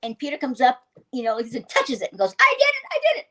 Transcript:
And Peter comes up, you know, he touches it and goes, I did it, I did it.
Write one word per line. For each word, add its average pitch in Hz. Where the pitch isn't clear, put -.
And 226
Peter 285
comes 262
up, 254
you 247
know, 226
he 226
touches 277
it -
and -
goes, 190
I 554
did 554
it, 571
I 640
did 605
it. -